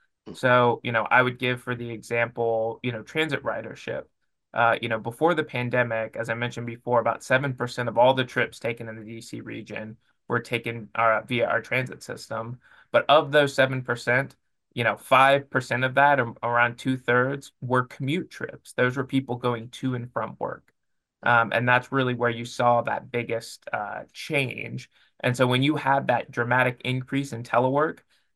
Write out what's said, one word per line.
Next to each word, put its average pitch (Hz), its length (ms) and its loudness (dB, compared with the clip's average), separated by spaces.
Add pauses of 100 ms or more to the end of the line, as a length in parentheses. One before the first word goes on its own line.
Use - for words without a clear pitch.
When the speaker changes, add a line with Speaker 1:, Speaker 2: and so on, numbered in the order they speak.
(260)
Speaker 1:
Hmm. 123 80 -14
Speaker 2:
So, 123 500 4
you 120 80 -4
know, 113 180 0
I 127 120 6
would 123 160 -2
give 123 240 -4
for 123 120 -6
the 120 160 -8
example, 117 920 -2
you 123 100 -4
know, 110 100 -10
transit 156 400 -4
ridership. - 640 -8 (480)
Uh, 113 300 2
you 117 60 -4
know, 113 100 -2
before 120 360 0
the 156 100 0
pandemic, 120 720 -2
as 113 120 -6
I 117 60 -4
mentioned 120 320 -6
before, 120 320 -2
about 113 240 0
seven 131 320 0
percent 123 340 -4
of 107 80 -4
all 120 180 6
the 131 100 0
trips 123 340 -2
taken 117 300 -6
in 110 80 -12
the 110 80 -14
D 113 160 -14
C 117 200 -14
region 110 560 -12 (300)
were 120 140 0
taken, 117 540 -6
uh, 113 320 4
via 120 200 0
our 113 160 0
transit - 400 -4
system. 113 560 -10 (320)
But 120 180 4
of 147 220 6
those 143 240 4
seven 131 280 2
percent, 123 520 -2 (400)
you 123 80 -2
know, 110 140 2
five 139 540 4
percent 123 340 -2
of 131 100 -2
that, 139 240 6
or 117 240 -2
around 120 360 2
two-thirds, 131 840 0
were 127 240 0
commute 139 440 -4
trips. - 440 -14
Those 123 240 0
were 135 80 -2
people 135 320 -2
going 120 320 -4
to 131 260 -6
and 120 180 -8
from 110 280 -6
work. - 320 -8 (500)
Um, 117 300 4
and 120 160 2
that's 123 240 2
really 131 220 0
where 120 140 0
you 117 160 -4
saw 120 380 2
that 113 300 -6
biggest, 113 600 -6
uh, 104 280 -6 (120)
change. 127 760 -6 (300)
And 123 160 0
so 127 100 4
when 127 160 4
you 147 140 2
had 135 320 2
that 120 240 0
dramatic 123 520 0
increase 131 480 -4
in 120 120 -8
telework, 131 560 0 (360)